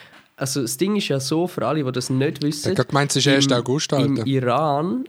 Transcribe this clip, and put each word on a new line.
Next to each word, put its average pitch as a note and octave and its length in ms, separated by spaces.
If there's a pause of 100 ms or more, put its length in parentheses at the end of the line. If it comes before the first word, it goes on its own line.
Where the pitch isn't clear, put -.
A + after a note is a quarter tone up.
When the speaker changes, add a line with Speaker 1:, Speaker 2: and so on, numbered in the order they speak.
(380)
Speaker 1:
Also C3+ 260
das A2 140
Ding G#3 180
ist G3+ 120
ja C#3 120
so, D#3+ 260
für D3+ 220
alle, D3 160
die B2+ 80
das B2+ 180
nicht C3+ 320
wissen, D3 320
Speaker 2:
Ich G3+ 60
hab B2 80
gemeint, C#3+ 240
es - 60
ist C3 100
erster C#3 300
Speaker 1:
im, A#2+ 40
Speaker 2:
August, B2+ 300
Speaker 1:
im C#3 260
Speaker 2:
Alter. A2+ 100
Speaker 1:
Iran C#3+ 800